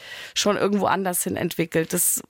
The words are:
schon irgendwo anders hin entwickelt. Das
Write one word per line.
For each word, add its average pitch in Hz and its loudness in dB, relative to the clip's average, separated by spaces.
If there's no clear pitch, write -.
schon 202 2
irgendwo 202 2
anders 185 0
hin 185 -2
entwickelt. 165 0
Das - 0